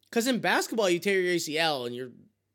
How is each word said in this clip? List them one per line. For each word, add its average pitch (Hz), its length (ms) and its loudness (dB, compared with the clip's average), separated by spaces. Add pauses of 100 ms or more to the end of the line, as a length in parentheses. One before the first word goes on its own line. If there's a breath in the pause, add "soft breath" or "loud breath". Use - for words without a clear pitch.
'Cause 233 180 0
in 247 120 0
basketball, 214 500 2
you 175 100 2
tear 196 200 0
your 180 140 0
A 175 60 2
C 156 200 -6
L 151 260 0
and 120 80 -6
you're 123 180 -10 (440)